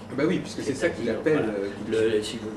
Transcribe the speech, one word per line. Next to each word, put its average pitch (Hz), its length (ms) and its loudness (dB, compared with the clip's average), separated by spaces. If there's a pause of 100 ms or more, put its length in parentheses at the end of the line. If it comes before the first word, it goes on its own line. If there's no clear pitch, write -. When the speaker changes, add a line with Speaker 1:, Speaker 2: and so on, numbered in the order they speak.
(120)
Speaker 1:
Ah - 60 -10
bah 139 100 2
oui, 180 120 2
puisque - 240 -8
c'est 139 100 0
ça 165 160 0
qu'il 117 160 -4
Speaker 2:
C'est-à-dire, 110 160 0
Speaker 1:
appelle, 156 240 4
Speaker 2:
voilà, 107 140 0
Speaker 1:
euh, 101 100 -2 (160)
qu'il 110 300 4
Speaker 2:
le, 107 80 2
si 117 140 -6
vous 107 200 -8